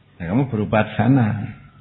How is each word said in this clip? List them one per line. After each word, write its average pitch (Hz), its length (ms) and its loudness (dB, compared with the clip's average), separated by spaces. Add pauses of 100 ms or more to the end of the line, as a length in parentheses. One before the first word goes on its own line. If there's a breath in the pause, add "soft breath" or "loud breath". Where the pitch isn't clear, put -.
(200)
Nah, 90 80 -12
kamu 123 240 -2
berobat 107 480 0
sana. 110 560 2 (260)